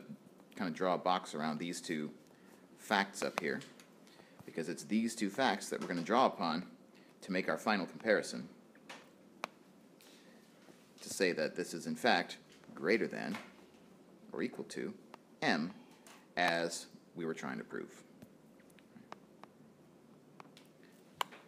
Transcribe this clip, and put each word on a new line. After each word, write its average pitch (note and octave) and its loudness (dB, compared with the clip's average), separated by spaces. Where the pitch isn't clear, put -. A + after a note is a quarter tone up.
kinda F#2 0
draw F2+ 2
a - 4
box F2+ 2
around D#2 0
these F2 -4
two D#2 -2
facts - 2
up - -2
here, C2+ 0
because D#2+ -4
it's - -6
these A2+ 2
two G#2 0
facts G2+ 2
that - -2
we're F2+ -4
gonna F2 -2
draw A2+ 6
upon F2+ 0
to - -6
make F#2 2
our D#2+ 2
final G2+ 2
comparison, - 0
to - -10
say F#2 4
that D2+ 0
this F2 -2
is, D#2+ -6
in D#2+ -2
fact, F#2 4
greater F2+ 4
than A#1+ -4
or D2 -4
equal - -4
to - -6
M, F2+ 2
as E2+ 2
we E2+ -6
were D#2+ -2
trying C2 -6
to - -6
prove. - -10